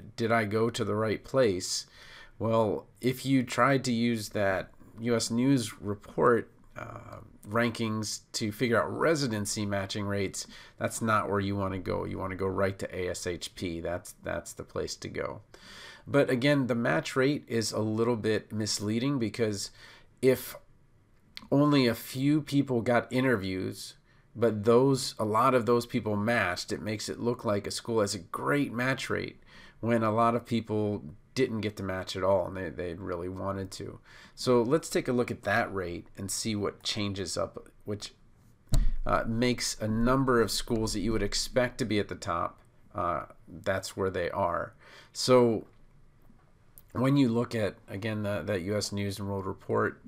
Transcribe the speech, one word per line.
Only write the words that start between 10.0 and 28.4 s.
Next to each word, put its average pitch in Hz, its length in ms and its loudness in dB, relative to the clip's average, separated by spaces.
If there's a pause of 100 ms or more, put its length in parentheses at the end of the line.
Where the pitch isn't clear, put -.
rates, 101 400 -2 (320)
that's - 240 -4
not 107 280 2
where 101 100 2
you 98 160 -2
wanna 98 220 -2
go. 92 260 -4
You 92 140 -6
wanna 95 180 -6
go 95 120 -2
right 95 320 0
to - 140 -8
A 90 160 -4
S - 160 -6
H 87 300 -6
P. 85 240 -6
That's, 85 440 -6
that's 87 280 -6
the - 140 -12
place - 320 -6
to - 100 -10
go. - 340 -8 (640)
But 139 240 2
again, 135 380 2
the 120 80 0
match 135 400 -2
rate 135 320 2
is 113 240 0
a 110 80 -2
little 113 380 0
bit 104 340 -2
misleading 110 680 -2
because 107 520 -2 (500)
if 127 340 2 (960)
only 143 360 6
a 113 80 2
few 143 460 0
people 135 400 2
got 120 320 2
interviews, 104 800 0 (420)
but 107 300 2
those, 131 520 6
a 110 60 -2
lot 110 300 4
of 120 120 4
those 120 200 4
people 107 320 -2
matched, 104 560 0
it 87 80 -4
makes 104 260 -6
it 85 120 -6
look 120 260 -2
like 104 220 0
a - 40 -6
school 113 300 0
has 104 140 0
a 92 40 -6
great 131 540 -2